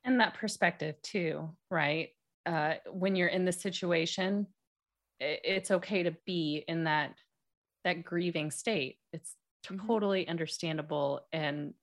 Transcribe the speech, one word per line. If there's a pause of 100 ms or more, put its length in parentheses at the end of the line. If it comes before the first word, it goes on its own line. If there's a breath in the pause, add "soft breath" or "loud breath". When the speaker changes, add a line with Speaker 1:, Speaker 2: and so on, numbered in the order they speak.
Speaker 1:
And
that
perspective
too, (200)
right? (340)
Uh, (160)
when
you're
in
this
situation, (720)
i-,
it's
okay
to (120)
be
in
that, (720)
that
grieving
state. (140)
It's (280)
Speaker 2:
Mm-hmm.
Speaker 1:
totally
understandable
and (100)